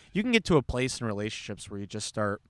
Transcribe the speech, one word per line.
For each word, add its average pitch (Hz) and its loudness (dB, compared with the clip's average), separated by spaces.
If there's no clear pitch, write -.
you 202 0
can 247 0
get 226 6
to 165 6
a 127 2
place 127 -2
in 120 -2
relationships 104 -4
where 101 -8
you 101 -8
just 104 -8
start 104 -2